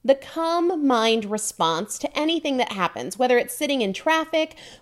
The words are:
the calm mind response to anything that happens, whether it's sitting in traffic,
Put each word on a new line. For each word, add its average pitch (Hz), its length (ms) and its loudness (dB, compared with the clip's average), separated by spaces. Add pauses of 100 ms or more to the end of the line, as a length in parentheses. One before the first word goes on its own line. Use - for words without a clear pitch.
the 262 100 6
calm 330 720 0
mind 226 400 4
response 185 720 -2
to - 200 -4
anything 302 380 0
that 247 160 0
happens, - 460 -4
whether 247 180 4
it's 240 160 0
sitting 277 300 -2
in 190 100 0
traffic, 320 640 0 (260)